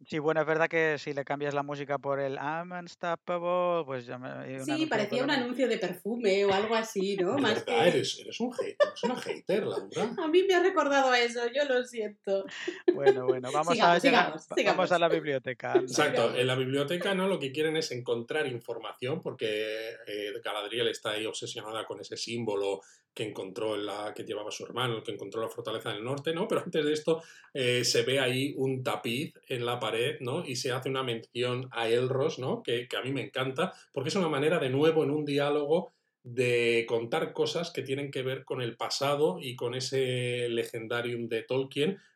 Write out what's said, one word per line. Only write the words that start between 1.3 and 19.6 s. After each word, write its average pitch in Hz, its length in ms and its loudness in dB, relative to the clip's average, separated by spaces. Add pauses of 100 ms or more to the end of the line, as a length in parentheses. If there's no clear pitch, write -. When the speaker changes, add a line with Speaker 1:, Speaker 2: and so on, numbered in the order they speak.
Speaker 1:
la 143 80 0
música 143 360 -4
por 139 220 -2
el 139 160 -2
I'm 160 360 -6
Unstoppable, 175 1120 -2
pues 127 200 -6
ya 127 120 -8
me, 131 340 -10
y 135 80 -8
una 285 140 -4
Speaker 2:
Sí, - 0 -
Speaker 1:
anuncio 311 260 0
de 208 80 -2
Speaker 2:
parecía 247 140 0
un 277 80 0
Speaker 1:
Coca-Cola. - 0 -
Speaker 2:
anuncio 247 380 0
de 220 100 0
perfume 202 680 0
o 196 100 4
algo 220 200 2
así, 202 440 0
¿no? 190 260 2
Speaker 3:
De - 0 -
Speaker 2:
Más - 180 2
Speaker 3:
verdad, - 20 -14
Speaker 2:
que - 240 4
Speaker 3:
eres, - 300 2
eres - 220 -10
un - 120 -2
hate-, - 300 -2
eres - 220 2
una 247 120 0
hater, - 500 -2
Laura. 113 500 -4
Speaker 2:
<laughs> 359 80 -2
A 311 40 -2
mí 349 160 6
me 381 100 4
ha 349 80 6
recordado 277 480 4
a 247 100 4
eso, 233 200 0 (120)
yo 285 120 2
lo 254 200 2
siento. 208 680 -4 (380)
Speaker 1:
Bueno, 127 360 4
bueno, 127 260 0
Speaker 2:
<laughs> - 0 -
Speaker 1:
vamos 165 300 2
Speaker 2:
Sigamos, - 0 -
Speaker 1:
a 170 160 8
llegar, 233 340 6
Speaker 2:
sigamos, - 180 -12
Speaker 1:
va-, - 80 -2
Speaker 2:
sigamos. - 40 4
Speaker 1:
vamos 185 300 4
a 175 60 6
la 170 100 4
biblioteca, 135 720 0
anda. 131 240 2
Speaker 3:
Exacto, 123 320 2
Speaker 2:
Sigamos. - 20 -4
Speaker 3:
en 127 100 4
la 127 100 2
biblioteca, 143 580 0
¿no? 185 140 2
Lo 180 120 2
que 135 120 -4
quieren 156 240 0
es 160 160 -2
encontrar 120 540 -2
información 120 760 -6
porque, 110 680 -4 (160)